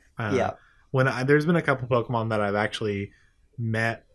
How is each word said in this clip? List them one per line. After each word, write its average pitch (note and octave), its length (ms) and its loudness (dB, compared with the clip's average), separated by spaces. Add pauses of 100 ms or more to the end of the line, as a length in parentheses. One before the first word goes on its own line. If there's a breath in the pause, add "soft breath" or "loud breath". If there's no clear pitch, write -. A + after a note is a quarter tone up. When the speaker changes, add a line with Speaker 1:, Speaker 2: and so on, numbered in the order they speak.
(180 soft breath)
Speaker 1:
Uh, G#2+ 160 -2
Speaker 2:
Yeah. A#2 160 0 (400 soft breath)
Speaker 1:
when C3 180 2
I, B2+ 160 -2
there's D3 220 4
been E3+ 100 4
a D#3+ 60 2
couple B2+ 260 -2
Pokemon A#2 420 0
that G#2+ 100 2
I've G2+ 140 0
actually G#2 580 -2 (440 soft breath)
met A2+ 480 -2 (100)